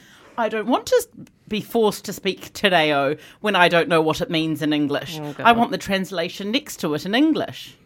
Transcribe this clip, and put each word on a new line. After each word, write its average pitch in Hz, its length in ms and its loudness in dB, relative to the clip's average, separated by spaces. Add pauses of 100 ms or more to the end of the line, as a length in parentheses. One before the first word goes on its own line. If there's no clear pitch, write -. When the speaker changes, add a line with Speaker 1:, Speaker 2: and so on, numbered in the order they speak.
(360)
Speaker 1:
"I 226 120 0
don't 208 180 -4
want 320 200 0
to 508 220 2 (380)
be 208 140 -4
forced 214 460 0
to 202 60 -10
speak - 420 -8
Te 214 140 0
Reo 151 480 2 (240)
when 208 140 0
I 175 140 6
don't 165 200 2
know 165 140 4
what 156 180 0
it 175 100 -4
means 160 320 -2
in 151 100 0
English. 147 480 -2
Speaker 2:
Oh, 147 120 -8
God. - 140 -2
Speaker 1:
I 233 60 10
want 233 180 0
the 185 80 -4
translation 190 720 -4
next - 300 -4
to 156 140 -2
it 151 120 -6
in 196 80 -2
English." 269 720 0